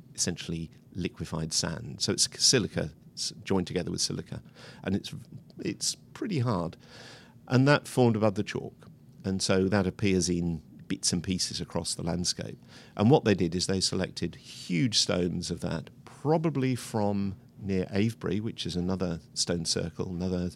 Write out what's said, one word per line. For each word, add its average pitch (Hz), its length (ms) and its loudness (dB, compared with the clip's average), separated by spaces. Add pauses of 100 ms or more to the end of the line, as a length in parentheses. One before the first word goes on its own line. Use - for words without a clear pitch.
(160)
essentially 82 540 -4 (260)
liquefied 82 580 -4
sand. - 460 -4
So - 120 0
it's - 160 2 (160)
silica 90 480 2 (220)
s-, - 200 -6 (100)
joined 92 240 0
together 87 240 -2
with 87 100 -4
silica, - 400 -4 (420)
and 95 120 0
it's, - 180 -4 (460)
it's - 360 -4 (180)
pretty 208 260 -4
hard. 95 360 0 (720)
And 131 200 6
that 143 200 4
formed 117 280 6
above 104 200 4
the 104 80 0
chalk, - 440 -8 (360)
and 95 180 0
so 95 280 4
that 98 180 4
appears 92 400 2
in 87 340 0 (280)
bits - 240 -2
and 87 100 0
pieces 92 380 -2
across 85 340 -4
the 87 80 -6
landscape. 87 540 -2 (400)
And 104 120 6
what 147 160 8
they 107 100 6
did 87 200 2
is 87 120 -2
they 95 140 0
selected 90 540 -2
huge - 640 -2
stones 87 540 0
of 85 100 -4
that, 82 280 -4 (160)
probably 143 680 0
from 101 600 -2 (240)
near 95 320 0
Avebury, 101 480 0
which 107 260 -6
is 85 100 -4
another 90 440 0 (140)
stone 87 320 0
circle, 92 440 -2
another 90 460 -2